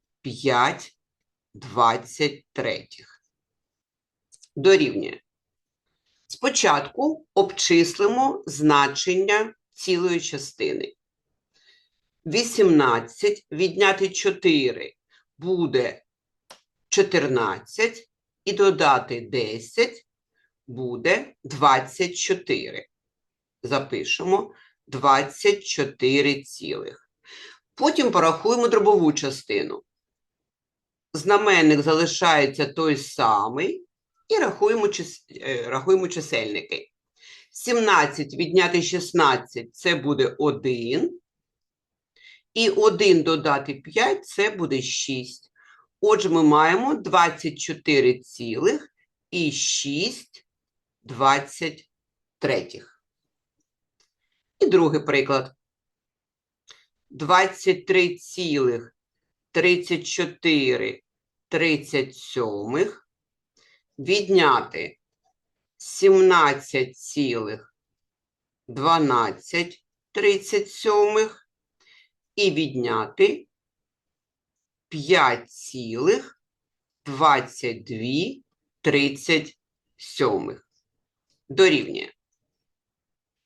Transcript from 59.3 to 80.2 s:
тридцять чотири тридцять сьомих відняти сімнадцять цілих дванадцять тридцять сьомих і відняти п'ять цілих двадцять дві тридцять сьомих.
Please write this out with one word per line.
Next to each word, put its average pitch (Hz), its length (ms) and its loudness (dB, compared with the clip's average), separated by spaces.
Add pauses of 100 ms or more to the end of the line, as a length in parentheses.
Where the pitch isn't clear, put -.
тридцять 175 560 0
чотири 135 960 -2 (460)
тридцять 151 680 -2
сьомих 113 920 -6 (880)
відняти 156 1000 0 (800)
сімнадцять 170 1200 2
цілих 113 800 -6 (920)
дванадцять 143 1160 0 (280)
тридцять 202 580 0
сьомих 214 760 0 (880)
і 202 140 2
відняти 127 920 -2 (1400)
п'ять 143 640 2
цілих 127 920 -4 (640)
двадцять 131 800 -2
дві 135 600 -6 (360)
тридцять 143 800 -2 (380)
сьомих. 98 720 -6 (800)